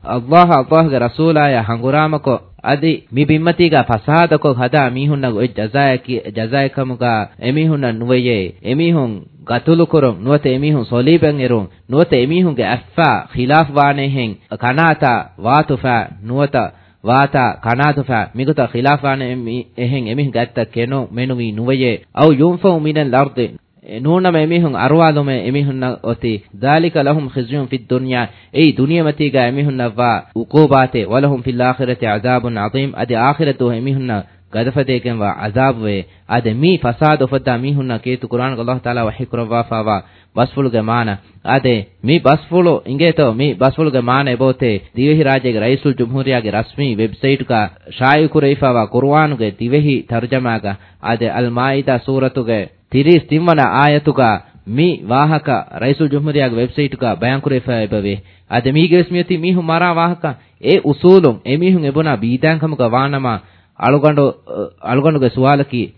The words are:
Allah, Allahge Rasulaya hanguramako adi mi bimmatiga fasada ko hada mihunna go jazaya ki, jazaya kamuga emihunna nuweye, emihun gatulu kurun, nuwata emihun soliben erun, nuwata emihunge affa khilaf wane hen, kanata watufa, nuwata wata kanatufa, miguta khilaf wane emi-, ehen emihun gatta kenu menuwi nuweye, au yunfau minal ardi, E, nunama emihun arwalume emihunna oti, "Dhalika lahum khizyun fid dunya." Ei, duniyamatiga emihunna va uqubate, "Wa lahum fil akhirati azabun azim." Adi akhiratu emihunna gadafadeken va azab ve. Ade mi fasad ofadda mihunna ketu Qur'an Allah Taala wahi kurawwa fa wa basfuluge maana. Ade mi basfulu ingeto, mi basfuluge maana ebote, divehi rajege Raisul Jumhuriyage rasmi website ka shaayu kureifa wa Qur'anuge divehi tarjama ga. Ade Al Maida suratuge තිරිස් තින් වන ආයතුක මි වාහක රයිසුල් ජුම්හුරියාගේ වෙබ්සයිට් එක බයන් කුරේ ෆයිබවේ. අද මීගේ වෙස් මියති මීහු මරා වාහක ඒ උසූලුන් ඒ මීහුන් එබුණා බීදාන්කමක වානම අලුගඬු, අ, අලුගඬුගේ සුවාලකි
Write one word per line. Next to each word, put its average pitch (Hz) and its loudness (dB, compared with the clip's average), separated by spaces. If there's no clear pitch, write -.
Allah, 139 4
Allahge 160 2
Rasulaya 147 2
hanguramako 135 -2
adi 143 -2
mi 131 0
bimmatiga 156 2
fasada 151 2
ko 147 0
hada 123 0
mihunna 135 -2
go 110 -2
jazaya 123 -2
ki, 123 -6
jazaya 123 -2
kamuga 123 -4
emihunna 143 0
nuweye, 117 -2
emihun 131 -2
gatulu 160 2
kurun, 123 0
nuwata 143 0
emihun 143 0
soliben 147 2
erun, 120 0
nuwata 147 2
emihunge 143 0
affa 123 -2
khilaf 143 2
wane 143 2
hen, 123 -4
kanata 139 0
watufa, 127 0
nuwata 127 -2
wata 127 2
kanatufa, 127 0
miguta 135 -2
khilaf 139 0
wane 135 -4
emi-, 120 -8
ehen 123 -4
emihun 135 -2
gatta 120 -4
kenu 120 -4
menuwi 120 -4
nuweye, 120 -2
au 151 6
yunfau 175 2
minal 151 -2
ardi, 127 0
E, 107 -14
nunama 170 2
emihun 160 0
arwalume 147 2
emihunna 131 -2
oti, 113 -4
"Dhalika 151 0
lahum 143 0
khizyun 131 -6
fid 120 -6
dunya." 127 -2
Ei, 156 4
duniyamatiga 147 0
emihunna 131 -2
va 117 0
uqubate, 131 2
"Wa 110 0
lahum 139 0
fil 123 -4
akhirati 127 -2
azabun 117 -2
azim." 131 -4
Adi 117 -4
akhiratu 131 0
emihunna 123 -4
gadafadeken 120 -2
va 101 -2
azab 120 0
ve. 101 -4
Ade 113 -2
mi 160 2
fasad 147 0
ofadda 127 0
mihunna 131 -4
ketu 127 -6
Qur'an 123 -4
Allah 123 -4
Taala 120 -4
wahi 110 -6
kurawwa 117 -4
fa 113 -4
wa 104 -2
basfuluge 117 0
maana. 113 -2
Ade 123 0
mi 151 2
basfulu 160 2
ingeto, 143 0
mi 131 -2
basfuluge 131 0
maana 131 0
ebote, 123 0
divehi 151 2
rajege 127 0
Raisul 131 0
Jumhuriyage 123 -2
rasmi 117 -4
website 113 -2
ka 120 0
shaayu 147 4
kureifa 139 2
wa 117 2
Qur'anuge 139 0
divehi 135 0
tarjama 117 -4
ga. 98 -6
Ade 117 -2
Al 120 -2
Maida 131 0
suratuge 127 -2
තිරිස් 147 4
තින් 156 0
වන 170 2
ආයතුක 143 2
මි 127 0
වාහක 143 0
රයිසුල් 143 0
ජුම්හුරියාගේ 143 0
වෙබ්සයිට් 127 -2
එක - -6
බයන් 123 -2
කුරේ 139 -2
ෆයිබවේ. 107 -4
අද 117 -2
මීගේ 156 4
වෙස් 175 2
මියති 175 -2
මීහු 175 0
මරා 170 0
වාහක 170 -2
ඒ 160 2
උසූලුන් 160 4
ඒ 127 -2
මීහුන් 175 2
එබුණා 143 0
බීදාන්කමක 151 -2
වානම 131 -2
අලුගඬු, 147 4
අ, - -4
අලුගඬුගේ 143 2
සුවාලකි 131 0